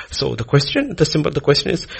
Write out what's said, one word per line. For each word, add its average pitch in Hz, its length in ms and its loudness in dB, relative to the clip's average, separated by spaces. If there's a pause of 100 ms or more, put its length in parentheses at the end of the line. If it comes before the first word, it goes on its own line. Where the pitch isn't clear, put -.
(120)
So 131 240 -4
the 113 80 -6
question, 202 520 0
the 160 100 4
simple, 151 260 0
the 143 100 -2
question - 300 2
is - 160 -4 (120)